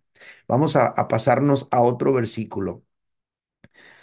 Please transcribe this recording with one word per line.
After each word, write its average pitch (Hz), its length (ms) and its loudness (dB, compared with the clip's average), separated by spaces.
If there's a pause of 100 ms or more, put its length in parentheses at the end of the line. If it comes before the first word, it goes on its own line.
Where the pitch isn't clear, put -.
(480)
vamos 151 280 0
a, 120 100 4
a - 220 -4
pasarnos 127 640 0
a 127 120 4
otro 123 320 2
versículo. 107 680 -6 (1200)